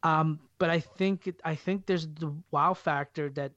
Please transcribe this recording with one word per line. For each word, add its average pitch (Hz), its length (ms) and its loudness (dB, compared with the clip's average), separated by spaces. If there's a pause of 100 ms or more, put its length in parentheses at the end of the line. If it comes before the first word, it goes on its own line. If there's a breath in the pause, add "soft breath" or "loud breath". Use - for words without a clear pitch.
Um, 160 340 2 (200)
but 170 120 2
I 165 100 2
think 190 460 -2
it, 180 180 -8
I 160 120 -2
think 190 300 -4
there's 170 200 0
the 156 260 -6 (180)
wow 156 240 4
factor 147 560 -2
that 139 260 -6